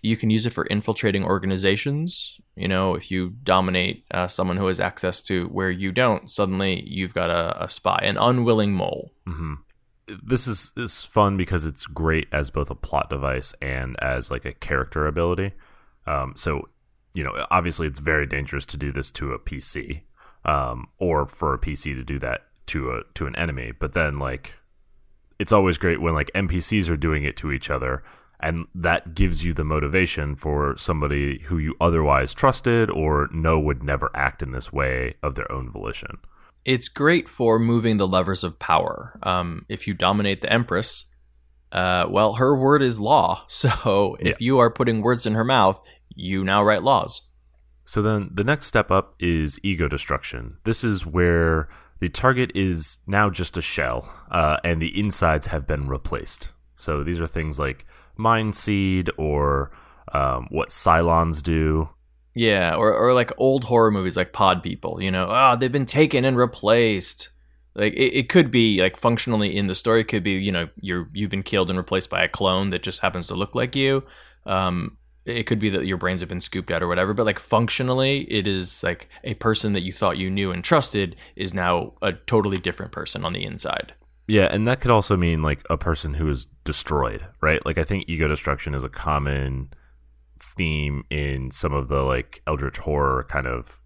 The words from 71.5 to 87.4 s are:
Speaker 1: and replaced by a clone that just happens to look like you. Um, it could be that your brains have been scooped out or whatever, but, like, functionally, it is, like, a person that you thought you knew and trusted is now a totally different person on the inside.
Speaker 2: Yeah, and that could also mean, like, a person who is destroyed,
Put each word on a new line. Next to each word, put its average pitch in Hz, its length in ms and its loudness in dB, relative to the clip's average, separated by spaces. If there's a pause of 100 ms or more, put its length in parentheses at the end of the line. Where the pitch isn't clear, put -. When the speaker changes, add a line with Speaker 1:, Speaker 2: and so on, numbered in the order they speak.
Speaker 1:
and 92 80 0
replaced 92 320 -2
by 92 140 0
a 85 40 2
clone 95 440 0
that 90 100 -4
just - 200 -8
happens 90 260 -4
to 95 80 -8
look 98 180 -4
like 123 220 -2
you. 135 280 0 (440)
Um, 92 500 -2 (280)
it 117 200 -4
could 113 140 0
be 104 100 2
that 87 160 -2
your 92 120 -2
brains 90 240 -2
have 90 80 -8
been 90 120 -6
scooped - 300 -6
out 82 100 0
or 87 60 -2
whatever, 92 260 0
but, 110 140 0
like, 104 120 0
functionally, 131 800 0 (100)
it 104 160 0
is, 92 340 -4
like, - 280 -4 (140)
a 117 120 -6
person 110 380 0
that 92 100 0
you 90 100 -6
thought 90 240 0
you 92 140 -2
knew 98 200 -2
and 87 120 -6
trusted 101 520 2 (200)
is 92 180 -6
now 90 480 0
a 98 120 0
totally 98 440 0
different 92 340 -6
person - 320 -8
on 85 100 -4
the 92 100 -6
inside. - 500 -6 (340)
Speaker 2:
Yeah, 104 240 6
and 107 160 0
that 127 140 0
could 123 100 2
also 104 240 4
mean, 85 260 2
like, 76 280 0
a 82 80 2
person 78 360 -2
who 78 160 0
is 67 180 -4 (180)
destroyed, 65 600 -2 (160)